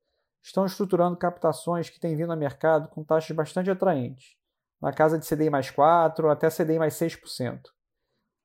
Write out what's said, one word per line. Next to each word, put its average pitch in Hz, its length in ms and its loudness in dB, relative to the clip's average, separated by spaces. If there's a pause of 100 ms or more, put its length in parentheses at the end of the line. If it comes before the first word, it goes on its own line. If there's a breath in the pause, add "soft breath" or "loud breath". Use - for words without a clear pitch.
(420)
estão - 240 -2
estruturando 180 520 0
captações 175 720 -2
que - 100 -20
têm 165 160 -4
vindo 170 160 -4
ao 165 60 -4
mercado 156 500 0
com - 160 -14
taxas 160 320 0
bastante 160 340 -2
atraentes, 151 680 -2 (420)
na 143 140 -4
casa 156 260 4
de 151 60 -12
C 160 100 -2
D 156 120 2
I - 20 2
mais 135 200 -2
quatro 160 600 4
até 147 200 2
C 165 140 -2
D 156 120 2
I 165 40 0
mais 156 140 0
seis 165 200 -4
por - 140 -20
cento. 127 460 -10 (720)